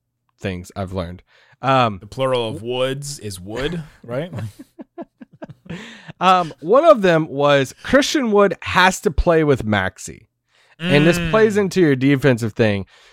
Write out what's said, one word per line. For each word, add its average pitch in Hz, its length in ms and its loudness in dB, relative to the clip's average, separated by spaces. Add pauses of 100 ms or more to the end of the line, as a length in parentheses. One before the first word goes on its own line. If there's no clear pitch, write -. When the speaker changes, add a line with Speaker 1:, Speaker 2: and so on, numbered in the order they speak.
(400)
Speaker 1:
things 90 360 -10
I've 95 180 -8
learned. 90 300 -8 (400)
Um, 123 360 0
Speaker 2:
The 107 80 -20
plural 127 400 -2
of 101 140 -8
woods 131 560 -6
is 101 220 -12
wood, 127 420 -8 (120)
Speaker 1:
<laughs> - 100 -20
Speaker 2:
right? 139 280 -10 (1900)
Speaker 1:
Um, 180 400 2
one 240 260 2
of 277 160 8
them 160 260 2
was 139 460 0 (100)
Christian 269 480 0
Wood 202 300 2
has 185 400 2
to 170 100 -2
play 160 320 2
with 139 200 0
Maxey. 98 640 -4 (520)
And 156 260 2
this 175 140 4
Speaker 2:
Mm. 170 100 -4
Speaker 1:
plays 220 280 2
into 190 220 0
your 147 160 4
defensive 127 580 2
thing. 101 340 0 (260)